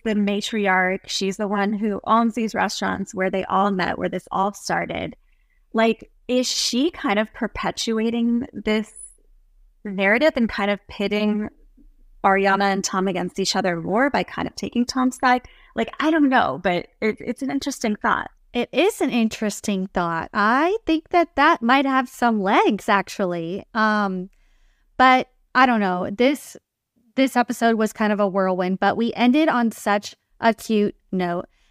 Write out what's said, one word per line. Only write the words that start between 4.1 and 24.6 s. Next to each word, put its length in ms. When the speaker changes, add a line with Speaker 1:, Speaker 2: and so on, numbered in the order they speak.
Speaker 1:
this 200
all 220
started. 640
Like, 380
is 180
she 440
kind 280
of 140
perpetuating 1200
this 400
narrative 500
and 120
kind 220
of 180
pitting 580
Ariana 480
and 100
Tom 240
against 320
each 160
other 240
more 300
by 140
kind 260
of 80
taking 300
Tom's 320
side? 240
Like, 260
I 100
don't 200
know, 320
but 240
it, 180
it's 220
an 80
interesting 460
thought. 340
Speaker 2:
It 180
is 300
an 80
interesting 800
thought. 440
I 540
think 240
that 260
that 240
might 240
have 240
some 320
legs, 480
actually. 840
Um, 560